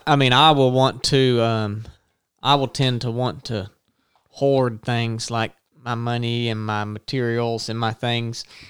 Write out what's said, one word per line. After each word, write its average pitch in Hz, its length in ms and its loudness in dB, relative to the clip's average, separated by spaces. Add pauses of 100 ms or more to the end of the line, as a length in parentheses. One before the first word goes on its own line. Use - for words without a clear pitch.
I 151 100 4
mean, 135 160 4
I 147 200 8
will 135 200 4
want 131 340 2
to, 131 360 4
um, 110 440 -2 (580)
I 139 100 2
will 135 140 2
tend 127 340 0
to 127 80 -4
want 120 360 -4
to 101 260 -6 (580)
hoard 131 540 0
things 117 480 -4
like 113 220 -4 (300)
my 120 120 -6
money 117 540 -2
and 110 140 -4
my 107 200 -4
materials 117 840 -4
and 113 120 -6
my 113 140 -2
things, 117 520 -6 (240)